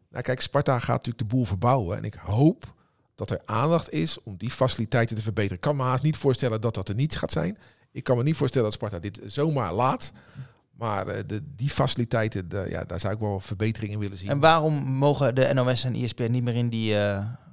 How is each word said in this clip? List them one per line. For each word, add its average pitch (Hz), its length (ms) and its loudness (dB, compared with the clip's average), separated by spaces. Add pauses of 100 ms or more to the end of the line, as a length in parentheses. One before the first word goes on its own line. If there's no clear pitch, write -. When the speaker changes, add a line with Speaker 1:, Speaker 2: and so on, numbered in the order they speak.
(100)
Speaker 1:
Nou, - 120 -8
kijk, 127 180 -2
Sparta 139 380 2
gaat 123 180 0
natuurlijk 120 220 -6 (120)
de 127 60 2
boel 127 80 4
verbouwen. 98 520 0
En 104 80 -8
ik 107 100 -6
hoop 123 600 2 (400)
dat - 160 -8
er - 140 -4
aandacht 147 480 0
is 156 300 -2
om 98 140 -12
die 110 140 -6
faciliteiten 117 680 0
te 104 60 -4
verbeteren. 101 340 -2
Ik - 60 -14
kan 147 140 0
me 135 60 -2
haast 127 200 2
niet 151 140 2
voorstellen 123 440 0
dat 113 140 0
dat 95 140 -6
er 101 60 -4
niet 139 220 0
gaat - 160 -4
zijn. 170 260 -2 (320)
Ik - 140 -12
kan 127 120 4
me 120 60 0
niet 156 140 2
voorstellen 127 300 2
dat 104 100 -2
Sparta 98 220 -6
dit 95 280 -8
zomaar 135 460 -2
laat. 127 400 0 (640)
Maar, 104 320 -2
eh, 101 180 -4
de, 107 160 -6 (140)
die 135 140 -2
faciliteiten, 113 800 0
de, 95 200 -4
ja, 87 160 -6
daar 90 160 -6
zou 98 140 -2
ik 110 60 -6
wel 101 200 -2
verbetering 107 520 -4
in 107 60 -6
willen 101 200 -6
zien. 95 100 -8
Speaker 2:
En 143 120 0
waarom 160 340 6 (100)
mogen 135 500 4
de 131 200 4
N 135 40 4
O 127 160 4
S 120 100 0
en 123 100 0
I 123 140 -2
S - 40 -4
P - 60 -10
N 117 120 0
niet 123 120 2
meer 120 120 0
in 120 140 2
die, 110 300 2
eh, 101 260 2 (280)